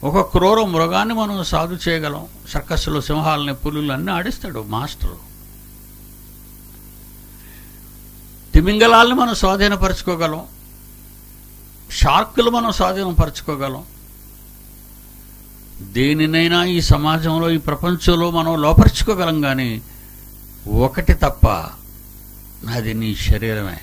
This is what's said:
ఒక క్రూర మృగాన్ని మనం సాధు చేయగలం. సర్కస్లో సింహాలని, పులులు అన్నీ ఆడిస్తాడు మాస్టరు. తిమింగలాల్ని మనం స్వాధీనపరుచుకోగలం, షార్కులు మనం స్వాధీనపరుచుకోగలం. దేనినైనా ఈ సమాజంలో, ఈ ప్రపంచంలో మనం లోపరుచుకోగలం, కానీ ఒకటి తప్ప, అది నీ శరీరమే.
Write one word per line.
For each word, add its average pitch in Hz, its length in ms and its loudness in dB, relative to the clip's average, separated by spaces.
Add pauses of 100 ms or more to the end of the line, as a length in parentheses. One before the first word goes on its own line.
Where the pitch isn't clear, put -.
ఒక 160 180 2 (100)
క్రూర 196 320 4
మృగాన్ని 185 520 0
మనం 208 280 -4
సాధు 165 340 -4 (100)
చేయగలం. 156 400 -4 (220)
సర్కస్లో 151 520 -4
సింహాలని, 151 520 -2
పులులు 151 400 -4
అన్నీ 165 180 -4
ఆడిస్తాడు 175 560 -6
మాస్టరు. 107 500 -4 (3250)
తిమింగలాల్ని 226 600 6
మనం 240 200 0
స్వాధీనపరుచుకోగలం, 190 1080 0 (1500)
షార్కులు 214 580 2
మనం 233 220 -2
స్వాధీనపరుచుకోగలం. 156 1120 -2 (2000)
దేనినైనా 156 840 0
ఈ 180 180 0
సమాజంలో, 160 680 2
ఈ 165 60 0
ప్రపంచంలో 170 720 0
మనం 165 300 -2
లోపరుచుకోగలం, 165 800 4
కానీ 131 400 -2 (840)
ఒకటి 127 460 2
తప్ప, - 340 2 (1200)
అది 113 260 -4
నీ 110 220 -4
శరీరమే. 104 680 -2